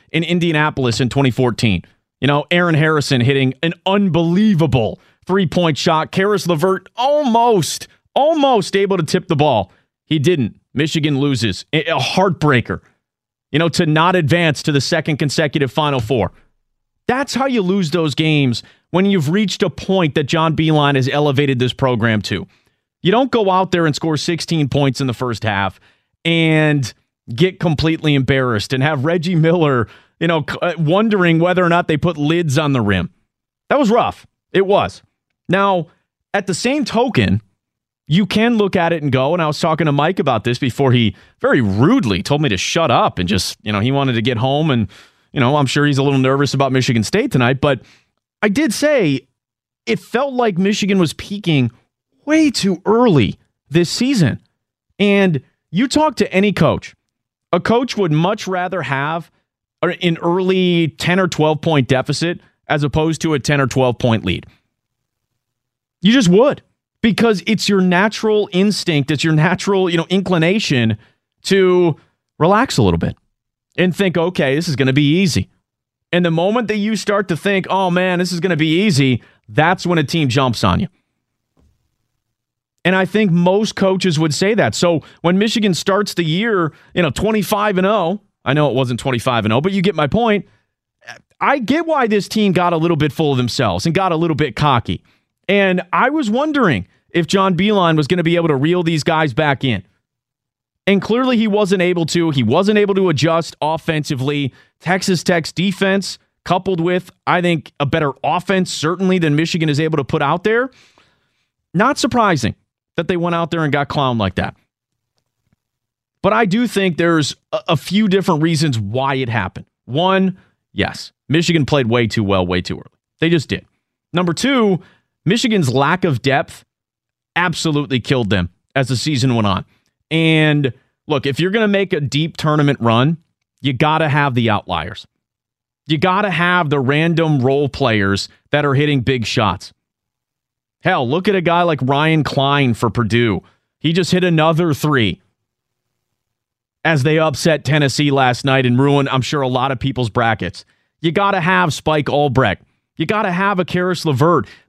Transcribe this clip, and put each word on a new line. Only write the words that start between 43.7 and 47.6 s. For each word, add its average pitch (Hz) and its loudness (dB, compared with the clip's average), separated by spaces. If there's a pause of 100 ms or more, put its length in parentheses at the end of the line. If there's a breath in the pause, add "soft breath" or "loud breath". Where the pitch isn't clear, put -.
know, 104 -2
he 120 0
wanted 135 0
to 113 -2
get 120 0
home, 139 -2
and, 117 0 (440 loud breath)
you - -6
know, 131 2
I'm 143 2
sure 147 0
he's 143 0
a 135 0
little 139 0
nervous 135 0
about 135 0
Michigan 123 0
State 208 -2
tonight, 131 0